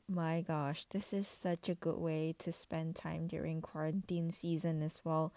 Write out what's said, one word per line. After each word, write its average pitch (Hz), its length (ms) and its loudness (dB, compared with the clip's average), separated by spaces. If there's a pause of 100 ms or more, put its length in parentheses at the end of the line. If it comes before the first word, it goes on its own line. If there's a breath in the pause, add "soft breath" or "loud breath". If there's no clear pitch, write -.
my 170 320 2
gosh, 151 440 0
this - 280 -2
is 202 140 0
such - 420 0
a 175 60 0
good - 220 0
way 160 420 0
to 175 120 -2
spend 160 440 -2
time 165 320 -4
during 160 340 -2
quarantine 165 680 0
season 165 500 0
as 156 240 -2
well. 160 320 2